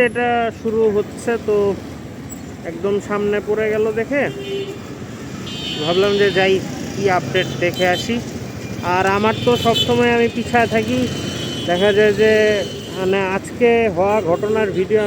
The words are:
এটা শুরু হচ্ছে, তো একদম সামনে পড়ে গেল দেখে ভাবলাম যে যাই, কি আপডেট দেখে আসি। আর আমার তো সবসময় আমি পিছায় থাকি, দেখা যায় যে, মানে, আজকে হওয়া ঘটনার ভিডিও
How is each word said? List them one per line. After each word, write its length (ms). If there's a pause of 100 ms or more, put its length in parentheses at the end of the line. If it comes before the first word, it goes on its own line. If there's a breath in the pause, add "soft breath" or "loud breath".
এটা 200 (320)
শুরু 200 (140)
হচ্ছে, 360 (160)
তো 80 (1120)
একদম 260 (120)
সামনে 300 (100)
পড়ে 260
গেল 120 (140)
দেখে 240 (1600)
ভাবলাম 380
যে 60 (100)
যাই, 160 (400)
কি 100 (140)
আপডেট 320 (140)
দেখে 220 (100)
আসি। 200 (800)
আর 100 (120)
আমার 180 (100)
তো 60 (140)
সবসময় 520
আমি 180
পিছায় 380
থাকি, 260 (680)
দেখা 280
যায় 240
যে, 120 (680)
মানে, 200 (180)
আজকে 320 (260)
হওয়া 220 (120)
ঘটনার 480
ভিডিও 300